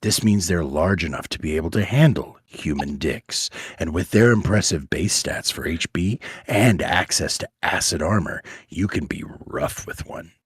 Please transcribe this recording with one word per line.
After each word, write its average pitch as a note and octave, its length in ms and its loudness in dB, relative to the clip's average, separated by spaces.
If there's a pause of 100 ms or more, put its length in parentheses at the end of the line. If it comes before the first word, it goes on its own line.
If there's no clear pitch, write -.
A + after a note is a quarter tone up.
This - 240 0
means G2+ 240 4
they're F2 160 2
large E2 400 2
enough D2 240 -6
to - 100 -8
be D#2 180 -2
able D#2+ 140 -2
to G#2 140 2
handle C3 600 4
human C#2+ 520 -4
dicks. - 540 -4 (280)
And D#2+ 160 -2
with E2+ 160 -2
their A#2 220 8
impressive F#2+ 580 2
base E2+ 320 0
stats - 300 -4
for - 140 -6
H D#2+ 260 -4
B F#2 260 0 (280)
and G#2+ 360 4
access - 560 0
to - 100 -6 (140)
acid E2+ 400 0
armor, E2+ 400 0 (260)
you F#2+ 200 -2
can - 180 -2
be - 160 -12 (240)
rough - 400 -6
with - 200 -10
one. - 260 -14 (140)